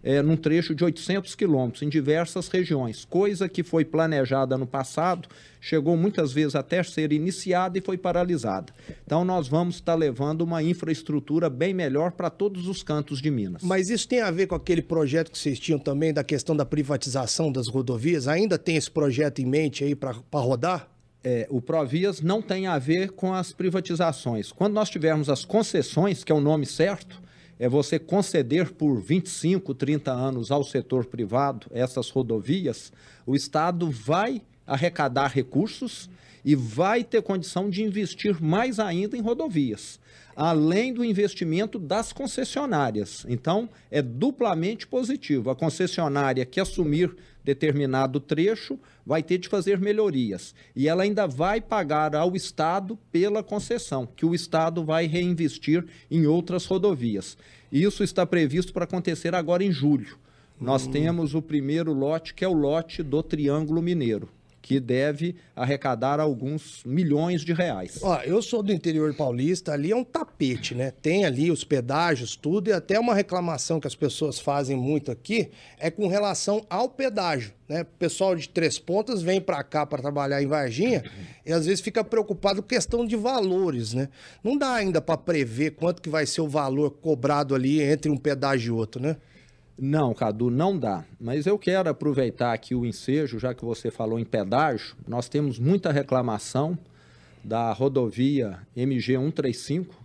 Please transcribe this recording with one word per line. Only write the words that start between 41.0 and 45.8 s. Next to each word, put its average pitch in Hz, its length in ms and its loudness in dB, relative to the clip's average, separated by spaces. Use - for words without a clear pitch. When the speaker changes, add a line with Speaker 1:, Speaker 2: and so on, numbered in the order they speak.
Speaker 1:
investimento 202 720 0
das 190 360 -4
concessionárias. 180 1160 -2
Então, 170 400 -2
é 147 100 2
duplamente 180 840 -2
positivo. 208 640 -2
A 123 60 -2
concessionária 143 920 0